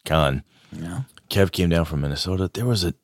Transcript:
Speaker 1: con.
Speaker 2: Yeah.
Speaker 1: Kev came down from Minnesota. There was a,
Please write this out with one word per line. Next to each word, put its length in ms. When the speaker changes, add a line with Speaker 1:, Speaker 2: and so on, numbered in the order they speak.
Speaker 1:
con. 380
Speaker 2:
Yeah. 300
Speaker 1:
Kev 220
came 180
down 160
from 160
Minnesota. 520
There 120
was 180
a, 100